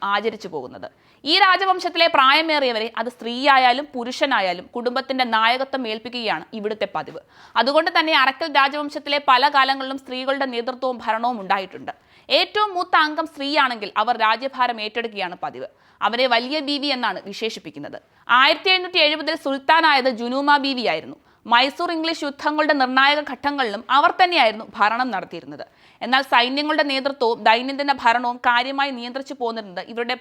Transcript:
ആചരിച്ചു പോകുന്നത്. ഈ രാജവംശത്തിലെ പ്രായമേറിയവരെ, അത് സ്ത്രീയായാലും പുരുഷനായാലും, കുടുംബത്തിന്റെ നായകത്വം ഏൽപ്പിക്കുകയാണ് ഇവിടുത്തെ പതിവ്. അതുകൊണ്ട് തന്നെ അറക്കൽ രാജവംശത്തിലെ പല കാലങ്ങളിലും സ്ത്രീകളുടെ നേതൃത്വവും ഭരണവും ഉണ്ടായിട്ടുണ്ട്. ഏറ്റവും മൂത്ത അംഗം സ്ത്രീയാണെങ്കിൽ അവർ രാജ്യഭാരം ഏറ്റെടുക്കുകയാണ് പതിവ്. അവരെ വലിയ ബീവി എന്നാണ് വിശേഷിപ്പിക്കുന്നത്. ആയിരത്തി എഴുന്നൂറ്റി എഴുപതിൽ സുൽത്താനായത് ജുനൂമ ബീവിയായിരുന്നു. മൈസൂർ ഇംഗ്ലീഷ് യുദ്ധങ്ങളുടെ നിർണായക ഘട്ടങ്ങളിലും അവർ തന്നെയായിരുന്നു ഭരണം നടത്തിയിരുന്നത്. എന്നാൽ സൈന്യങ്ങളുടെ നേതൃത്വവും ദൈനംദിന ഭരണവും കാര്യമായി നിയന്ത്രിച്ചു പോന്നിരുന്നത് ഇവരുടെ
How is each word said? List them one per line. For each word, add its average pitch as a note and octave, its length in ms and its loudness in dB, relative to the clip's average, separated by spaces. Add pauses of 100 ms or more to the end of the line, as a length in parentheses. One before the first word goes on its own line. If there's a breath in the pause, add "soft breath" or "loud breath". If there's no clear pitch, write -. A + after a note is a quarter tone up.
ആചരിച്ചു G#3 440 -2
പോകുന്നത്. B2+ 440 -12 (320 soft breath)
ഈ E4+ 160 2
രാജവംശത്തിലെ F#4 680 2
പ്രായമേറിയവരെ, C#4 880 2
അത് A3+ 120 -6
സ്ത്രീയായാലും B3+ 840 2
പുരുഷനായാലും, A#3 720 -2 (100)
കുടുംബത്തിന്റെ B3+ 480 -2
നായകത്വം A#3+ 640 0
ഏൽപ്പിക്കുകയാണ് A3 640 -6
ഇവിടുത്തെ G#3+ 420 -6
പതിവ്. D#3 240 -8 (360 loud breath)
അതുകൊണ്ട് D4+ 440 2
തന്നെ D#4+ 140 2
അറക്കൽ C#4 380 2
രാജവംശത്തിലെ C#4+ 760 0
പല C4 220 6
കാലങ്ങളിലും C4+ 480 0
സ്ത്രീകളുടെ C4+ 480 -4
നേതൃത്വവും B3 600 -4
ഭരണവും A3+ 360 -2
ഉണ്ടായിട്ടുണ്ട്. F#3 500 -6 (380 soft breath)
ഏറ്റവും F#4 440 2
മൂത്ത F4+ 220 -2
അംഗം D#4 320 2
സ്ത്രീയാണെങ്കിൽ C4+ 720 -2
അവർ A3+ 200 0
രാജ്യഭാരം A#3+ 640 0
ഏറ്റെടുക്കുകയാണ് G#3 640 -6
പതിവ്. C3 220 -8 (360 soft breath)
അവരെ A#3 260 0
വലിയ B3 320 2
ബീവി C#4+ 280 -4
എന്നാണ് A#3+ 380 -4
വിശേഷിപ്പിക്കുന്നത്. G3 760 -10 (280 soft breath)
ആയിരത്തി D4 400 4
എഴുന്നൂറ്റി F4+ 280 2
എഴുപതിൽ D#4 380 2
സുൽത്താനായത് C#4 720 2
ജുനൂമ C4 480 0
ബീവിയായിരുന്നു. G#3+ 580 -2 (300 soft breath)
മൈസൂർ C4+ 460 2
ഇംഗ്ലീഷ് D#4+ 320 -4
യുദ്ധങ്ങളുടെ D4+ 500 0
നിർണായക C4+ 460 2 (120)
ഘട്ടങ്ങളിലും B3+ 580 -4
അവർ D4+ 240 4 (100)
തന്നെയായിരുന്നു A#3+ 420 2 (100)
ഭരണം A#3 360 0
നടത്തിയിരുന്നത്. E3+ 540 -10 (360 soft breath)
എന്നാൽ B3+ 200 2
സൈന്യങ്ങളുടെ C#4 600 2
നേതൃത്വവും C4+ 600 -2
ദൈനംദിന C4+ 500 2
ഭരണവും B3 440 0
കാര്യമായി C4+ 540 0
നിയന്ത്രിച്ചു B3 480 -10
പോന്നിരുന്നത് G#3 480 -6
ഇവരുടെ A#3 340 -6